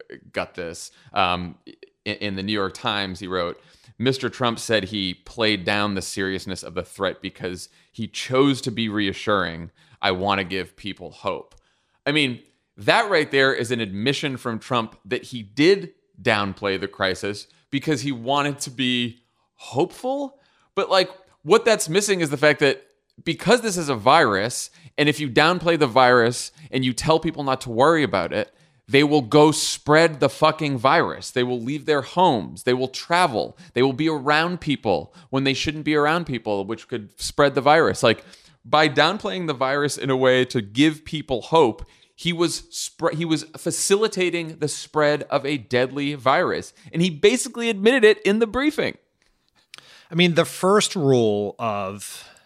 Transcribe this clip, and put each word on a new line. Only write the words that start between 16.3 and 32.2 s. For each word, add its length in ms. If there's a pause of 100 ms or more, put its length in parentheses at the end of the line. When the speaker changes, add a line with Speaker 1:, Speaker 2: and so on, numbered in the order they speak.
Speaker 1:
the 100
crisis 580 (220)
because 340
he 100
wanted 480
to 100
be 500 (340)
hopeful. 840 (380)
But, 120
like, 220 (320)
what 220
that's 240
missing 320
is 100
the 60
fact 240
that 260 (380)
because 360
this 160
is 120
a 80
virus, 760 (260)
and 120
if 100
you 100
downplay 480
the 120
virus 640 (180)
and 140
you 80
tell 260
people 240
not 200
to 80
worry 340
about 280
it, 220 (320)
they 160
will 180
go 300
spread 720
the 80
fucking 500
virus. 540
They 100
will 180
leave 260
their 160
homes. 600